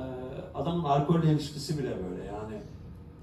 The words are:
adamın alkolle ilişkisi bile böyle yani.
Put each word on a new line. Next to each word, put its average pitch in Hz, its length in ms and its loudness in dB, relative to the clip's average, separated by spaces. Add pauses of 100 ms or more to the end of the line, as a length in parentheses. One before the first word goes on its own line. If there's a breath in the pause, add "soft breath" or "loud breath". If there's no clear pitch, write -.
(580)
adamın 165 260 0
alkolle 156 480 6
ilişkisi - 480 0
bile 120 240 -2
böyle - 200 -6
yani. 107 380 -8 (600)